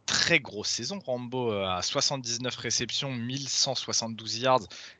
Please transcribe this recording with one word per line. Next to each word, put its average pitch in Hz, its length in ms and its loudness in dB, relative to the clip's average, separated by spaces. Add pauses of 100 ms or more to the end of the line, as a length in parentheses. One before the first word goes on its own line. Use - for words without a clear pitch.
très - 340 4
grosse 104 300 -4
saison, 170 360 -4
Rambo, 123 460 0
euh, 98 160 2
à 92 160 2
soixante-dix-neuf 123 720 0
réceptions, 127 580 -2
mille 127 360 -4
cent - 260 2
soixante-douze 110 640 -2
yards 127 300 4 (320)